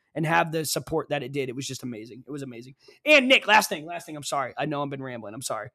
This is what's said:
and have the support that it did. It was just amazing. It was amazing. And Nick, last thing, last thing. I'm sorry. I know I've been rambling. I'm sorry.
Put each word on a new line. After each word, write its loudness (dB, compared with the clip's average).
and -2
have 2
the -2
support -4
that -2
it -8
did. -2
It -6
was -8
just -10
amazing. -10
It -12
was -8
amazing. -14
And 8
Nick, 6
last 8
thing, -6
last -10
thing. -10
I'm -8
sorry. -4
I -2
know -2
I've -4
been -8
rambling. -10
I'm -12
sorry. -6